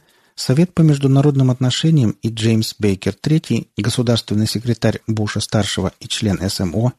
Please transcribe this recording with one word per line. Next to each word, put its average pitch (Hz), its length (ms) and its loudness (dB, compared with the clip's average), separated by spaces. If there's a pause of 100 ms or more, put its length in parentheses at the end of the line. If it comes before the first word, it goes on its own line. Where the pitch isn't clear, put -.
(340)
Совет 156 400 0
по 175 60 2
международным 139 680 4
отношениям 127 720 2
и 110 80 -4
Джеймс 110 480 0
Бейкер 101 340 0
третий, - 640 -2
государственный 110 720 0
секретарь 113 580 -2
Буша-старшего 107 920 -2
и - 80 -14
член 98 320 -2
С 95 200 -4
М 87 140 -4
О, 120 240 0